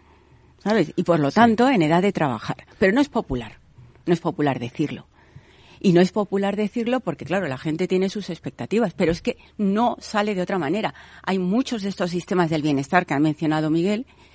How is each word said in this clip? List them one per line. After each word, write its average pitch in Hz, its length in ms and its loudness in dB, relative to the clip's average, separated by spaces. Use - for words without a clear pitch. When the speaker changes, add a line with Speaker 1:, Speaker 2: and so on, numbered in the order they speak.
Speaker 1:
¿sabes? 196 360 0
Y - 80 0
por 170 160 2
lo 139 120 0
Speaker 2:
Sí. - 60 -8
Speaker 1:
tanto, 233 320 6
en 240 140 4
edad 165 200 4
de 202 100 2
trabajar. 127 460 -4
Pero 190 140 4
no 247 80 4
es 277 80 2
popular, 131 500 -6
no 170 60 2
es 170 80 2
popular 143 400 -2
decirlo. 120 460 -6
Y 190 120 4
no 170 80 6
es 185 100 2
popular 196 440 -2
decirlo 226 440 -2
porque, 160 240 -6
claro, 170 240 -2
la 131 80 -4
gente 160 320 -2
tiene 185 220 0
sus 202 180 -8
expectativas, 180 640 -4
pero 165 200 2
es 170 100 -6
que - 160 -4
no 214 420 0
sale 208 360 -2
de 180 80 -2
otra 190 160 -2
manera. 170 340 -2
Hay 190 160 -2
muchos 202 440 -2
de 196 60 -4
estos 185 220 -4
sistemas 175 400 0
del 160 100 0
bienestar 151 460 0
que 156 80 -4
ha 135 40 0
mencionado 156 520 0
Miguel 196 340 0